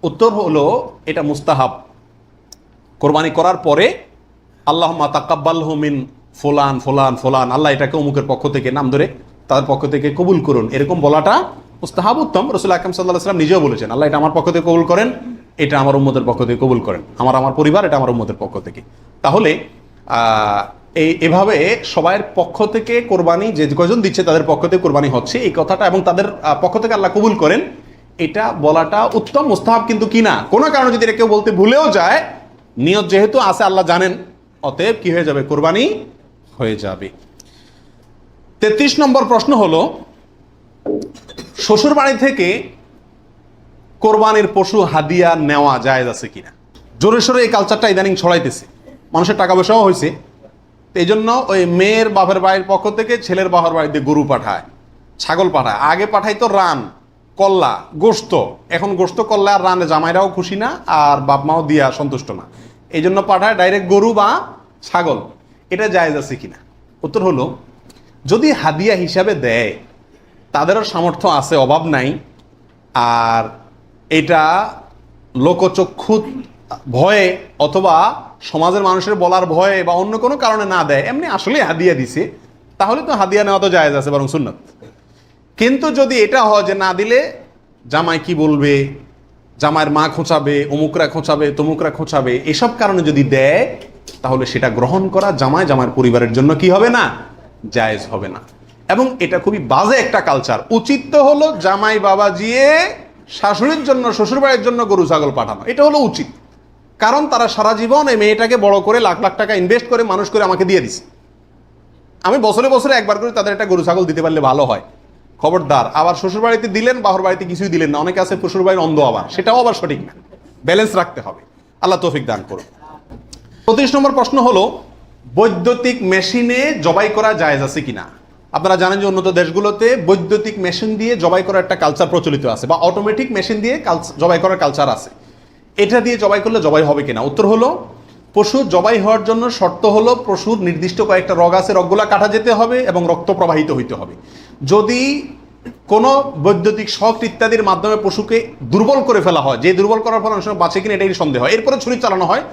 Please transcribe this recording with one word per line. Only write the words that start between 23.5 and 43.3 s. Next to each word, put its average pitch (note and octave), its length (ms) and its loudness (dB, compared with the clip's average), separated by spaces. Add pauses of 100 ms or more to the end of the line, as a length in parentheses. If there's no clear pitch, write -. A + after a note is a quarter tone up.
যে D3+ 260 0
কয়জন F#3+ 240 2
দিচ্ছে F#3+ 220 0
তাদের D#3+ 240 2
পক্ষ D#3 200 0
থেকে F3+ 100 2
কোরবানি C#3+ 320 2
হচ্ছে, B2+ 300 -2
এই A3 160 0
কথাটা, F#3 320 0
এবং F#3 140 0
তাদের, F#3 240 0 (180)
আহ, D3+ 180 2
পক্ষ F#3 160 0
থেকে A3+ 160 -2
আল্লাহ G3 200 0
কবুল G#3 220 2
করেন, F3 260 2 (560)
এটা G#3 440 -4
বলাটা E3 520 2
উত্তম, C#4 340 0
মুস্তাহাব A3+ 400 0
কিন্তু A3 180 0
কি A3+ 160 2
না। E3 300 2
কোনো C#4+ 200 2
কারণে C4 220 2
যদি A3+ 100 0
এটা A3 140 0
কেউ A3+ 100 2
বলতে G#3 240 2
ভুলেও A3+ 400 4
যায়, G3+ 320 2 (540)
নিয়ত F3+ 280 0
যেহেতু G3 340 2
আছে, G#3 240 0
আল্লাহ F#3+ 220 2
জানেন, F3+ 280 0 (500)
অতএব E3+ 400 -2
কি F3+ 80 -2
হয়ে E3+ 140 0
যাবে? C#3 180 -2
কোরবানি E3 640 -2 (520)
হয়ে A2 180 -4
যাবে। F#2+ 340 -10 (1500)
তেত্রিশ G#3+ 400 0
নম্বর C4+ 260 2
প্রশ্ন A#3+ 280 2
হলো, E3+ 460 0 (1700)
শ্বশুর G#3+ 240 2
বাড়ি C#4 240 2
থেকে A#3+ 520 -2 (1300)